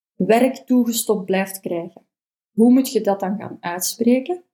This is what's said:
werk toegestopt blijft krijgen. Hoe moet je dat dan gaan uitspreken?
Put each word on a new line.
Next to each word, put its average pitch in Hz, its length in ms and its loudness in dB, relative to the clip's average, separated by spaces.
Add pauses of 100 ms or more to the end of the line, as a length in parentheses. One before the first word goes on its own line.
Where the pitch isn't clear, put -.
(160)
werk 240 400 2
toegestopt 233 680 0
blijft 190 340 -2
krijgen. 175 480 -8 (440)
Hoe 233 200 4
moet 262 200 2
je 214 100 0
dat 196 180 -2
dan 196 180 -4
gaan - 220 -12
uitspreken? 240 840 -2 (100)